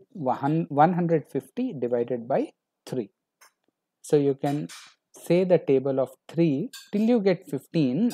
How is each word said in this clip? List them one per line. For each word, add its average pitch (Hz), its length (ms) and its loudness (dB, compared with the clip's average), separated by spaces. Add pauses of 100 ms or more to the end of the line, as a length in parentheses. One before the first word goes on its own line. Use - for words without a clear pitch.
(100)
one, 147 580 -2
one 151 240 4
hundred 165 380 0
fifty - 420 -6
divided 120 560 -4
by 202 220 -2 (340)
three. 127 240 -6 (920)
So - 160 0
you 139 160 2
can 147 340 -4 (480)
say 180 280 2
the 175 140 4
table 135 420 2
of 123 100 -2 (180)
three 160 400 0 (220)
till 208 120 -2
you 233 180 4
get 185 280 0
fifteen 156 640 0